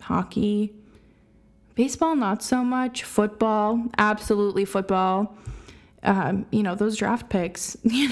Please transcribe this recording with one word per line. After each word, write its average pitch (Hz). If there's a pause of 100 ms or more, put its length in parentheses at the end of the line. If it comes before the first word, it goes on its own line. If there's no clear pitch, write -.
hockey. 208 (1000)
Baseball, 311
not 214
so 254
much. 247
Football, 214 (100)
absolutely 208
football. 190 (680)
Um, 190
you 214
know, 180
those 214
draft 220
picks, -
<laughs> -
you 254